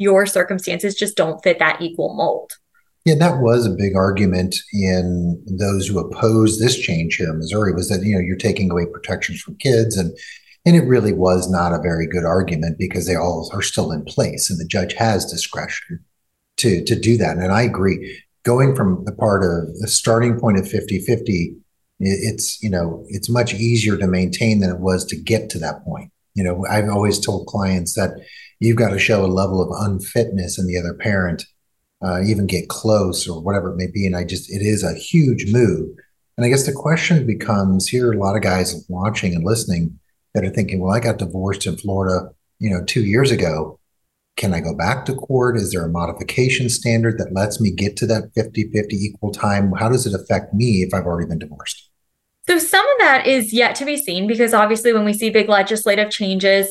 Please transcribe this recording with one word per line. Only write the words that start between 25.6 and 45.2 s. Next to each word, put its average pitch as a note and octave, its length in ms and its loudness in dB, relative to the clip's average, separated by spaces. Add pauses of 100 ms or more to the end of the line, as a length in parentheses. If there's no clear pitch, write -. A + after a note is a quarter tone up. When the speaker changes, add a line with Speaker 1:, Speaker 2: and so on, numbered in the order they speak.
Speaker 2:
point. - 280 -10 (220)
You G2 100 0
know, F2+ 260 -2
I've G#2 180 0
always G2+ 300 0
told F#2+ 300 -4
clients F#2+ 460 -2
that F#2+ 180 -2 (480)
you've A2+ 160 4
got A2+ 140 4
to F#2+ 100 -2
show G2+ 240 4
a - 20 2
level F#2 340 0
of F2+ 240 -2
unfitness G2 760 -2
in F#2 80 -2
the F2+ 100 -2
other E2+ 160 -4
parent, F#2 500 -2 (560)
uh, F#2 240 -2
even G2 220 2
get F2+ 220 -4
close G2+ 580 0
or E2 160 -8
whatever F#2+ 300 -2
it E2+ 60 -6
may F#2 100 -4
be. G2 180 -2
And F2+ 100 0
I F2 60 -2
just, F2+ 260 -8
it G2 140 -6
is G#2 220 2
a E2 100 -2
huge B2 580 2
move. F#2 380 2 (460)
And A#2+ 100 0
I - 20 2
guess C3+ 180 2
the C#3 60 -2
question D3+ 540 0
becomes, F#2+ 640 0
here B2 220 2
are - 20 2
a G#2 60 0
lot G2 180 0
of G2+ 60 0
guys F#2 460 -2
watching F#2 460 -2
and E2 100 -2
listening F#2 540 -2 (360)
that G2 100 0
are F#2+ 60 -4
thinking, F#2+ 280 -2
"Well, F#2 160 0
I G2 60 0
got A2+ 180 -2
divorced F#2+ 480 -4
in F2 120 -4
Florida, F#2+ 520 -2 (300)
you A2 100 -2
know, F2+ 140 -2
two A#2 200 -2
years A#2+ 280 4
ago. D#2 480 -2 (560)
Can G2 160 0
I E2+ 80 -2
go E2 140 -6
back G#2 320 -2
to C3+ 80 -2
court? B2 420 0